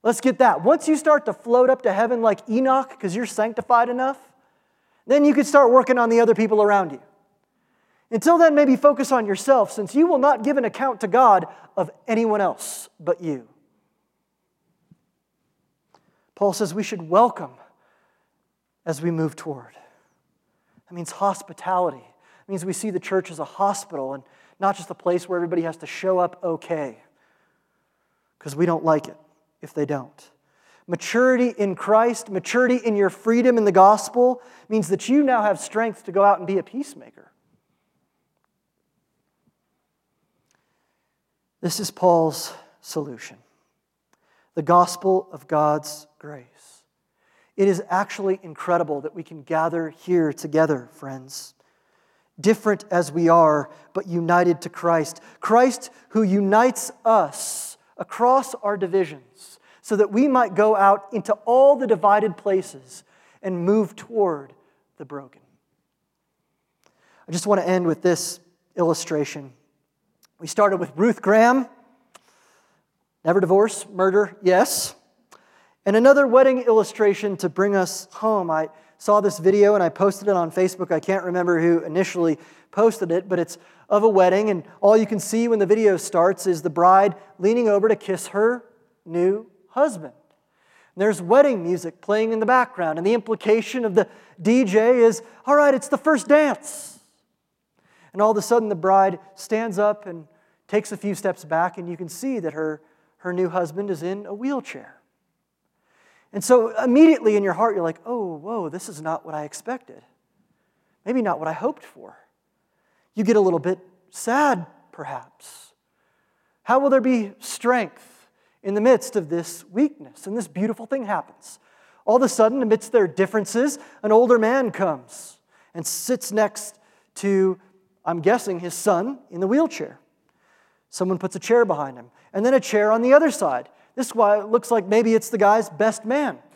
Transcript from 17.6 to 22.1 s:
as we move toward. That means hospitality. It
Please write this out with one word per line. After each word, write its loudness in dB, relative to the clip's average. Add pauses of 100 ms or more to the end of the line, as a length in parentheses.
as -8
we -4
move -4
toward. -16 (1120)
That -20
means -12
hospitality. -4
It -20